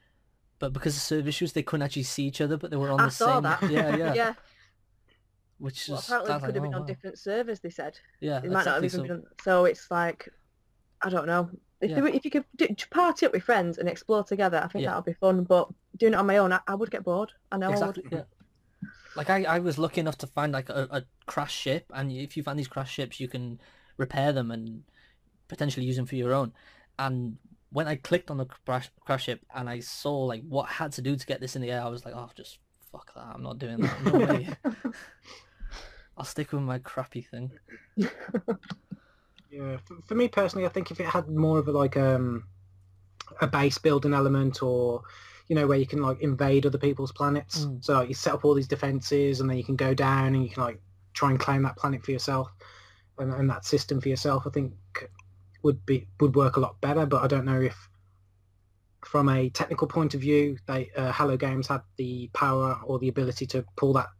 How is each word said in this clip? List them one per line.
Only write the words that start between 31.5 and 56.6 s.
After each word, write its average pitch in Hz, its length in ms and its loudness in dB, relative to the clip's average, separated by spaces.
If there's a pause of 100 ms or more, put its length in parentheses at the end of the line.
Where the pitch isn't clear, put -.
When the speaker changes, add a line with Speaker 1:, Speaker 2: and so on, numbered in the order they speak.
Speaker 1:
in 131 60 -4
the 120 80 -4
air, 120 120 -4
I 120 60 -6
was 120 180 -10
like, 120 80 -12
"Oh, 120 200 -14
just - 240 -20 (320)
fuck - 240 -20
that, 123 100 -18 (100)
I'm 123 80 -14
not 127 160 -10
doing 131 240 -6
that, - 220 0
no - 140 6
way." 190 300 4 (160)
Speaker 2:
<laughs> 233 280 -6 (1300)
Speaker 1:
I'll 139 60 -10
stick - 280 -6
with 143 100 -2
my 127 160 -2
crappy 127 420 -10
thing. 123 320 -12 (2000)
Speaker 3:
Yeah, 139 340 -8
for, 175 120 -18 (100)
for - 80 -4
me 240 140 4
personally, 190 380 0
I 175 40 -2
think 185 200 -4
if 165 100 -8
it 175 60 -4
had 165 220 -2
more 156 300 4
of 143 100 2
a, 151 40 0
like, 139 240 2
um, 127 480 2 (960)
a 156 60 4
base 143 320 2
building 143 340 4
element, 139 500 2
or, 123 400 2 (460)
you 170 60 0
know, 151 120 4
where 139 120 4
you 131 80 2
can, 147 160 -2
like, 131 180 0
invade 139 460 4
other 135 120 2
people's 139 340 0
planets. 147 540 -2
Speaker 1:
Mm. 131 180 -8
Speaker 3:
So, 147 100 2
like, 127 140 2
you 135 60 -4
set 143 200 -2
up 139 100 -2
all 147 100 8
these 139 120 2
defenses, 139 720 0
and 135 80 0
then 131 80 0
you 123 80 -4
can 135 120 0
go 131 180 2
down 135 400 4
and 131 80 4
you 120 80 -2
can, 131 120 -6
like, 117 180 -4 (340)
try 139 160 2
and 131 80 4
claim 135 240 2
that 131 140 0
planet 135 280 -2
for - 60 -2
yourself 131 380 0 (680)
and, 135 140 -2
and 135 160 2
that - 160 -2
system 143 360 0
for 139 80 -2
yourself, 135 380 0
I 147 40 -4
think 139 240 -4 (880)
would 139 240 2
be, 135 200 0 (140)
would 143 160 6
work 135 200 4
a 139 40 4